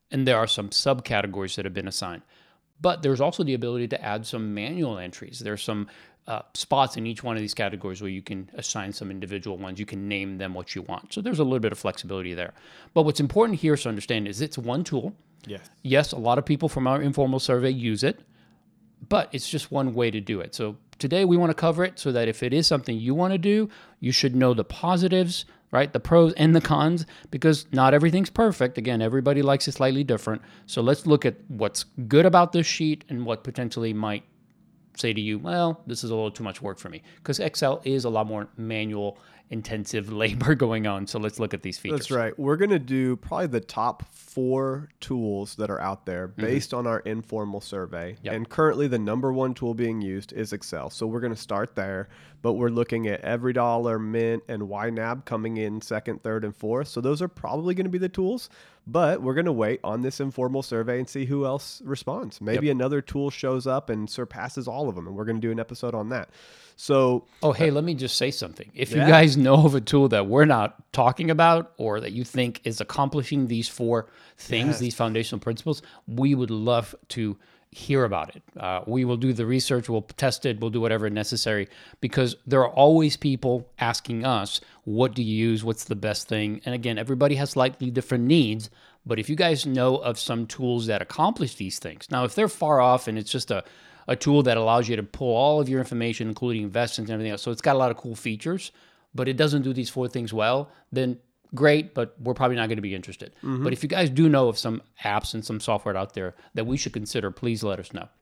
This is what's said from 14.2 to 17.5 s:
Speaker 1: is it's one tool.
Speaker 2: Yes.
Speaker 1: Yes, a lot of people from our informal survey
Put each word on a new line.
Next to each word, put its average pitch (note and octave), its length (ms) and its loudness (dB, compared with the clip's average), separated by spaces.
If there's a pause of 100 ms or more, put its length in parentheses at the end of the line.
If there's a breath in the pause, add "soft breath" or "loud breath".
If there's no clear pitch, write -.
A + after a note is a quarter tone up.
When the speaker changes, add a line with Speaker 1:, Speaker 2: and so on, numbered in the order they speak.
Speaker 1:
is G2+ 140 -6
it's D3+ 160 -6
one B2+ 260 -2
tool. D#3 320 -4 (320)
Speaker 2:
Yes. G2+ 220 -14 (120)
Speaker 1:
Yes, C3+ 300 2
a C3+ 60 -8
lot A#2+ 200 2
of C#3 80 0
people D3+ 220 0
from C3 200 0
our C3+ 140 2
informal C3+ 380 2
survey B2+ 320 2